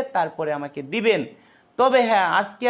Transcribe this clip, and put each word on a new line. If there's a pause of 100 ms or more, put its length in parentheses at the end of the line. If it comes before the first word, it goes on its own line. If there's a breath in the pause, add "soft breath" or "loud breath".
(160)
তারপরে
আমাকে (120)
দিবেন। (560 soft breath)
তবে (100)
হ্যাঁ, (120)
আজকে